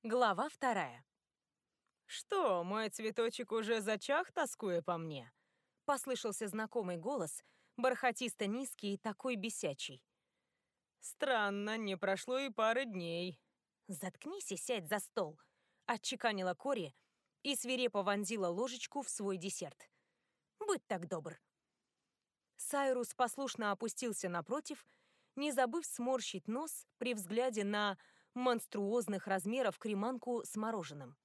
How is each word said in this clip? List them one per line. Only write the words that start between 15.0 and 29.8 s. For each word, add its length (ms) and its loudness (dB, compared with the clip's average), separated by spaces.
отчеканила 680 0
Кори 420 -2
и 140 0
свирепо 440 2
вонзила 460 2
ложечку 540 -2
в 80 -6
свой 260 -2
десерт. 540 -8
"Будь 280 0
так 220 -2
добр". 320 -6
Сайрус 600 2
послушно 560 0
опустился 580 -2
напротив, 580 -4
не 160 0
забыв 340 2
сморщить 640 -2
нос 400 -4
при 140 0
взгляде 520 0
на 320 2
монструозных 920 2
размеров 500 2
креманку 680 -2